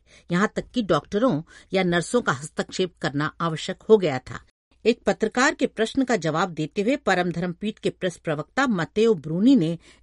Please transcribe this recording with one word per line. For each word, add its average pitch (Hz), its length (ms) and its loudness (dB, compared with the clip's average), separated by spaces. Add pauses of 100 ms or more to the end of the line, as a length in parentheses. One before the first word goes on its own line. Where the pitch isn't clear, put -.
(300)
यहाँ 185 260 0
तक 185 160 -8
कि 247 100 -4
डॉक्टरों 185 600 0 (320)
या 190 100 2
नर्सों 175 380 0
का 202 100 -2
हस्तक्षेप 165 680 -6
करना 147 300 -4 (100)
आवश्यक 170 400 -6
हो 220 160 6
गया 156 220 0
था। - 200 -14 (460)
एक 240 200 2
पत्रकार 247 500 0
के 262 120 -2
प्रश्न 226 360 -2
का 247 120 0
जवाब 165 340 -2
देते 156 320 -6
हुए 233 140 0
परम 185 360 0
धर्म 170 220 -4
पीठ 214 260 -8
के 190 100 -2
प्रेस - 280 -6
प्रवक्ता 160 500 -4
मतेओ 214 480 2
ब्रूनी 175 400 4
ने 165 220 2 (260)